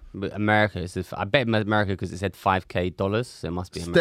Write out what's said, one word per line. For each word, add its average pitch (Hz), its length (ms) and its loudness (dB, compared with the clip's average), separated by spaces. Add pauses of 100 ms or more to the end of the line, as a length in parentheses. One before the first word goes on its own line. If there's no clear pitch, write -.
(140)
But 98 200 -6
America. 104 480 2
It's 85 140 -8
a 95 60 -2
f-, - 160 -12
I 98 80 -2
bet 117 220 2
America 107 500 2
'cause 90 160 -6
it 87 60 -10
said 95 160 -4
five 95 340 0
K 92 200 -2
dollars, 101 380 -2
so - 200 -10
it 82 40 -4
must 90 220 -6
be 82 80 -6
America. 85 200 2